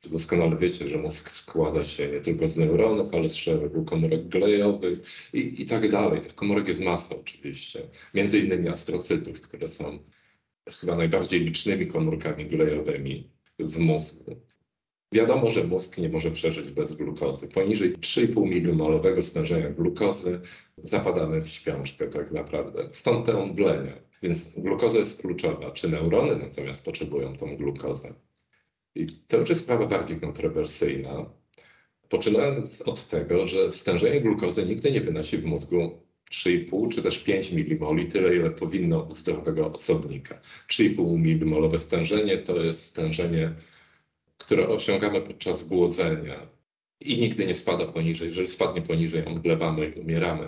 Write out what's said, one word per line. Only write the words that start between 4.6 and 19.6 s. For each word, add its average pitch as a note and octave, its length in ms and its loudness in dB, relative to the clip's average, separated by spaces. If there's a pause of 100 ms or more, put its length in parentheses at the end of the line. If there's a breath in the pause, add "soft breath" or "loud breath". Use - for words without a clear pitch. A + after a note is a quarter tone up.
i, - 280 -2
i G2+ 40 -4
tak G#2+ 260 2
dalej. G2+ 300 2
Tych - 140 -16
komórek G2+ 320 0
jest F2+ 140 0
masa F2 340 -2
oczywiście, - 680 -10 (320 loud breath)
między G2+ 260 4
innymi F2+ 280 2
astrocytów, E2 720 -2
które - 260 -10
są D2 320 -10 (680 soft breath)
chyba F2 260 -4
najbardziej E2+ 440 2
licznymi E2+ 480 0
komórkami D#2 580 -2
glejowymi D2 840 -2 (300)
w D#2+ 180 -6
mózgu. - 580 0 (800)
Wiadomo, A#2 360 6
że F#2 140 2
mózg F2+ 340 -2
nie E2 120 0
może D#2+ 220 -2
przeżyć D#2+ 400 -4
bez D#2 220 -4
glukozy. C#2+ 540 -4
Poniżej G2 520 2
trzy - 240 2
i A2+ 40 6
pół G2+ 200 2
milimolowego F2+ 720 4
stężenia - 480 0